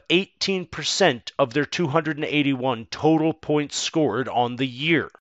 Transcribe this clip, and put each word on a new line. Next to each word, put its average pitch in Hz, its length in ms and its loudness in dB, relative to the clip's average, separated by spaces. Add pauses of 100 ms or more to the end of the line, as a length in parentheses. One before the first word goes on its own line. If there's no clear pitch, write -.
eighteen 185 560 0
percent 151 720 0
of 127 160 2
their 147 120 2
two 175 220 -2
hundred 151 280 0
and 151 100 -6
eighty-one 135 640 0
total 156 440 2
points 147 420 -4
scored 123 540 0
on 120 260 0
the 135 100 -2
year. 131 460 -2 (120)